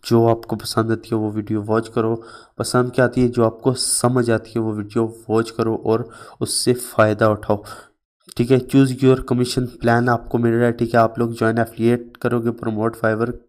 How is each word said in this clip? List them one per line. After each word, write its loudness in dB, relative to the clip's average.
जो 4
आपको 0
पसंद -4
आती -6
है -2
वो -2
वीडियो -4
वॉच -2
करो, 0
पसंद 0
क्या 2
आती 0
है, 4
जो 2
आपको 0
समझ 0
आती -2
है 0
वो -2
वीडियो -2
वॉच 0
करो -2
और 0
उससे 0
फ़ायदा 2
उठाओ, -2
ठीक 0
है। 6
Choose 4
your 4
commission -2
plan 2
आपको -2
मिल 2
रहा 2
है, 2
ठीक -2
है। 6
आप 2
लोग -2
ज्वाइन 0
एफिलिएट -2
करोगे, -2
प्रमोट -4
Fiverr -2